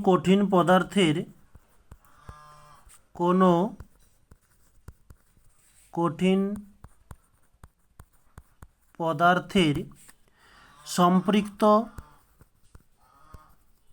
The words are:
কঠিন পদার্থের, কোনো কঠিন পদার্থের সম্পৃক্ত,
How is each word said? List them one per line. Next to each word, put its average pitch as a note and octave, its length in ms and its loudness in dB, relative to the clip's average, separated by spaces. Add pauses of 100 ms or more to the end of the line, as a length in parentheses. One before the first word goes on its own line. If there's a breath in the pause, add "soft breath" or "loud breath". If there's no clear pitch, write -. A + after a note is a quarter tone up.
কঠিন F#3 320 2 (140)
পদার্থের, F3+ 640 2 (2000 loud breath)
কোনো F3+ 320 2 (2500)
কঠিন F#3 460 -2 (2500)
পদার্থের F3 760 0 (1120 soft breath)
সম্পৃক্ত, F#3 760 0 (2250 loud breath)